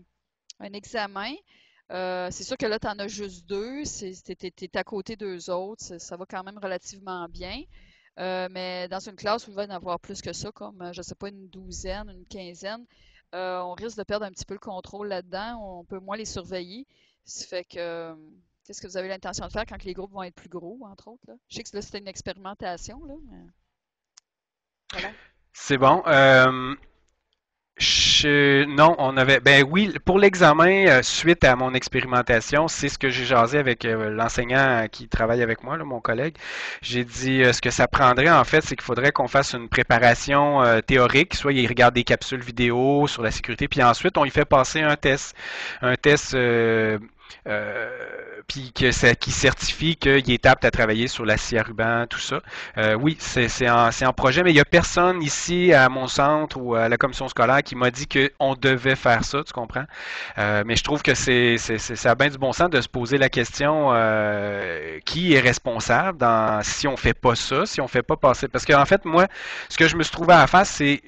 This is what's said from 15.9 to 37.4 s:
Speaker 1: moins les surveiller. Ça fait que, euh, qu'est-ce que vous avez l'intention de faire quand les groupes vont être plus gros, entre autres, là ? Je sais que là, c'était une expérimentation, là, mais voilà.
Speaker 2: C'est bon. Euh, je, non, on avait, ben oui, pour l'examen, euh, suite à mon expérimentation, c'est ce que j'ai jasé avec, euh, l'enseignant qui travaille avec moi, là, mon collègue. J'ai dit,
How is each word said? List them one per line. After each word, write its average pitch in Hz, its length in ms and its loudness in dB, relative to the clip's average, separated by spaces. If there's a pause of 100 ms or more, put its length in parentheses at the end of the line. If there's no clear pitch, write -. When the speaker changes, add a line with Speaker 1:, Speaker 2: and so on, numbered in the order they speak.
Speaker 1:
moins 196 160 -14
les 220 80 -12
surveiller. 185 640 -14 (380)
Ça - 220 -18
fait 180 180 -12
que, - 140 -20
euh, 170 360 -12 (500)
qu'est-ce - 160 -20
que 202 80 -20
vous 180 80 -14
avez 185 120 -10
l'intention 190 380 -12
de 170 60 -18
faire 220 160 -10
quand 226 160 -20
les 185 80 -14
groupes 190 200 -16
vont 190 120 -16
être 180 100 -20
plus - 140 -20
gros, 175 300 -18 (120)
entre - 180 -20
autres, 240 200 -20
là ? 233 60 -20 (140)
Je - 80 -20
sais 233 60 -16
que - 100 -18
là, 208 100 -12
c'était - 160 -16
une 196 100 -18
expérimentation, 190 1000 -14
là, 277 80 -18 (160)
mais 180 140 -20 (1500)
voilà. 196 180 -10 (420)
Speaker 2:
C'est - 260 -4
bon. 143 280 4
Euh, 131 680 4 (1040)
je, 143 840 2
non, 147 340 6
on 135 200 0
avait, 131 220 4
ben 139 280 6
oui, 190 240 0 (120)
pour 185 140 2
l'examen, 185 680 6
euh, 131 160 6
suite - 420 0
à 123 120 6
mon 127 180 -4
expérimentation, 127 920 0
c'est - 200 -4
ce - 80 -8
que 135 140 -2
j'ai 123 160 -4
jasé 123 320 2
avec, 131 260 -2
euh, 110 240 -2
l'enseignant 117 800 0
qui - 180 -20
travaille 117 340 0
avec 113 200 -4
moi, 135 140 -10
là, 160 80 -10
mon 127 160 -10
collègue. 131 360 -4 (440)
J'ai 120 240 -4
dit, 131 380 0